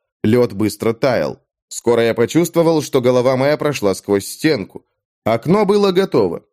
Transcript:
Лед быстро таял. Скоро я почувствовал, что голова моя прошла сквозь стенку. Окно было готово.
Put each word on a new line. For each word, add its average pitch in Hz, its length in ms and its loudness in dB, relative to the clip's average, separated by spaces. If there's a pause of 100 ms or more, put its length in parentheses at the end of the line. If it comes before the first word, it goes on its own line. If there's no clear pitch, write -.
(240)
Лед 117 280 2
быстро 104 400 -2
таял. 110 460 -2 (300)
Скоро 120 340 0
я 113 120 0
почувствовал, 160 680 0
что 131 180 -2
голова 127 360 2
моя 143 200 0
прошла - 380 -2
сквозь 101 320 -2
стенку. - 600 -4 (380)
Окно 151 420 0
было 202 260 2
готово. 135 600 0